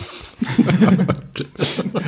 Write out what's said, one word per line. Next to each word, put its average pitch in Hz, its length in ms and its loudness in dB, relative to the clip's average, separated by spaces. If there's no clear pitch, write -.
<laughs> 185 640 4